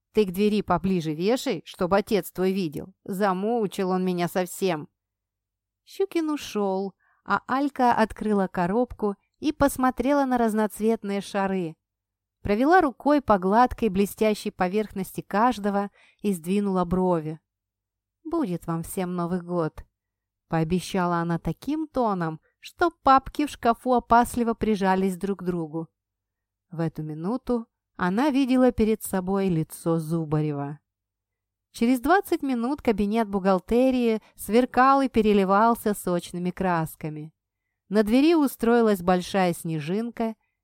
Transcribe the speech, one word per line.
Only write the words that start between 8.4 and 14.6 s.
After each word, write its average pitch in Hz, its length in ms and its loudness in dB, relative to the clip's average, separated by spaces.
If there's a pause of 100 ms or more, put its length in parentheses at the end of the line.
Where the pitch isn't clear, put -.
коробку 202 680 -2 (220)
и 302 140 -4
посмотрела 269 720 2
на 254 140 0
разноцветные 214 840 -2
шары. 190 560 -4 (680)
Провела 269 380 4
рукой 294 400 2
по 214 180 2
гладкой 220 500 2
блестящей 208 640 0
поверхности 190 680 -4